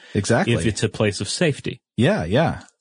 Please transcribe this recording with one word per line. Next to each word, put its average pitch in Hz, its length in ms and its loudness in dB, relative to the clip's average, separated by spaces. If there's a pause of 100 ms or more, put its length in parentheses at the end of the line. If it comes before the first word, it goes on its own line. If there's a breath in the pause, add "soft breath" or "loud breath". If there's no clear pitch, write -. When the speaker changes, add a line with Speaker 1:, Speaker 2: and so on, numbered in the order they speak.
(160 loud breath)
Speaker 1:
Exactly. 117 400 2
Speaker 2:
if - 100 -2
it's 110 160 -2
a 107 80 0
place 107 320 -2
of 104 80 -6
safety. - 500 -2 (160)
Speaker 1:
Yeah, 156 280 2
yeah. 110 400 0 (180)